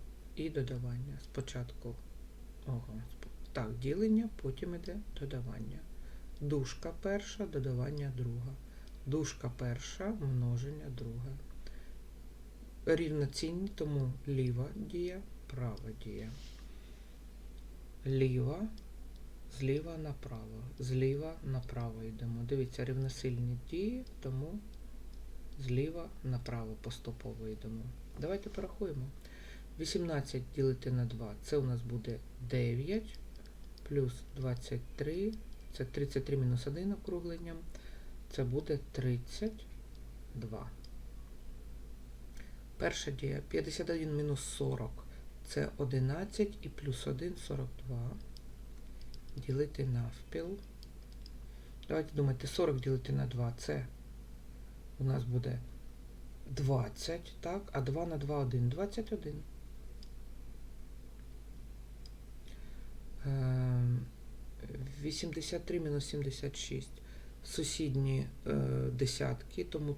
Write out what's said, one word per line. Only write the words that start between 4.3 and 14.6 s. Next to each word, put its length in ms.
потім 320
іде 220
додавання. 580
Дужка 520
перша, 440
додавання 680
друга. 360
Дужка 500
перша, 640
множення 760
друге. 320
Рівноцінні, 840
тому 440
ліва 380